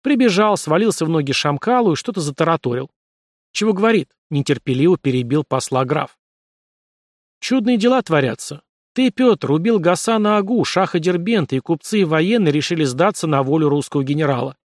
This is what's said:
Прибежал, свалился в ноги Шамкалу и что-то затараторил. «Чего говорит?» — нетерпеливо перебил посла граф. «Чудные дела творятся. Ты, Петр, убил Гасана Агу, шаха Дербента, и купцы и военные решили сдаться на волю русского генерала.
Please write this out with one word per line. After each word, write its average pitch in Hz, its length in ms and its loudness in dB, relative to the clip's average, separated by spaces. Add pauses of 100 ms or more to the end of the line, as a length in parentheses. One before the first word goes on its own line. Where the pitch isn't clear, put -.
Прибежал, 214 540 2
свалился 170 500 0
в 156 40 -2
ноги 151 220 -2
Шамкалу 190 600 0
и - 20 2
что-то 190 260 -8
затараторил. 143 680 -2 (600)
«Чего 214 220 0
говорит?» — 202 360 0 (200)
нетерпеливо 143 680 0
перебил 127 460 -2
посла 131 400 -2
граф. - 340 -4 (1200)
«Чудные 247 380 0
дела 240 240 2
творятся. 143 600 -2 (320)
Ты, 254 160 2
Петр, 233 420 2
убил 185 280 2
Гасана 208 580 2
Агу, 208 260 0
шаха 180 360 0
Дербента, 175 560 -2
и 131 40 -2
купцы 170 420 -2
и 185 40 2
военные 165 460 2
решили 156 320 -2
сдаться 151 420 0
на 147 160 2
волю 151 280 2
русского 143 340 -2
генерала. 139 600 -2